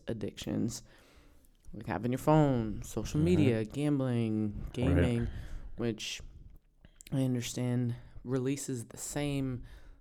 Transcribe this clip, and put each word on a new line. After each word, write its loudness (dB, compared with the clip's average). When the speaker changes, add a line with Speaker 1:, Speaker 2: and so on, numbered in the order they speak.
Speaker 1:
addictions, -4
like -12
having 0
your 0
phone, 6
social -2
Speaker 2:
Mm-hmm. 6
Speaker 1:
media, 6
gambling, 0
Speaker 2:
Right. -8
Speaker 1:
gaming, 2
which -4
I 2
understand 0
releases -2
the -16
same -2